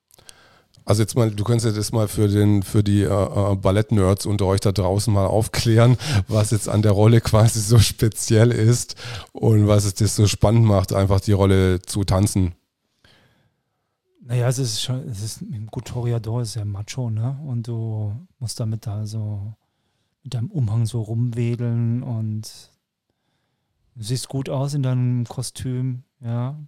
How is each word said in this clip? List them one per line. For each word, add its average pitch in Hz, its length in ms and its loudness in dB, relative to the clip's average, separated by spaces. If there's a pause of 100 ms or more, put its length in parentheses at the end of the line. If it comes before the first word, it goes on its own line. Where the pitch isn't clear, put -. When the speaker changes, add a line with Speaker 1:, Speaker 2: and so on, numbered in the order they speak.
(880)
Speaker 1:
Also 107 160 2
jetzt - 120 -4
mal, 113 160 2
du 104 140 -6
könntest 113 340 0
das 104 140 -4
mal 110 160 0
für 107 200 0
den, 104 340 4
für 104 200 0
die, 101 200 2
äh, 98 40 0
äh, 101 500 0
Ballettnerds 98 680 2
unter 101 180 -2
euch 95 160 2
da 101 100 0
draußen 98 440 0
mal 98 100 2
aufklären, 113 720 2 (320)
was 107 220 0
jetzt - 180 -2
an 104 140 0
der 107 100 4
Rolle 110 300 6
quasi 110 380 4
so 110 180 4
speziell 113 720 2
ist 117 440 0 (380)
und 104 340 4
was 104 200 4
es 95 80 -4
das 101 220 0
so 107 100 4
spannend 113 380 4
macht, 98 280 2
einfach 98 280 2
die 104 120 0
Rolle 95 480 4
zu - 240 -4
tanzen. 92 500 0 (1700)
Speaker 2:
Naja, 123 280 -2
es 127 100 -2
ist 117 240 -4
schon, 131 260 -6
es 101 140 -10
ist, 110 220 -10 (260)
gut, - 160 -10
Toreador 117 560 -4
ist 110 140 -8
ja 104 100 -6
macho, 104 420 -8
ne? 120 380 -4
Und 117 220 -6
du 110 440 -6 (260)
musst - 220 -10
damit 110 260 -6
da 107 200 -8
so, 107 480 -8 (680)
mit 127 120 -14
deinem 123 160 -4
Umhang 117 340 -2
so 113 160 -4
rumwedeln 117 1000 -2
und 110 480 -8 (1400)
du 117 80 -16
siehst 120 260 -6
gut 135 220 -6
aus 143 240 -4
in 143 80 -2
deinem 123 420 0
Kostüm, 127 800 -8 (180)
ja, 123 480 -6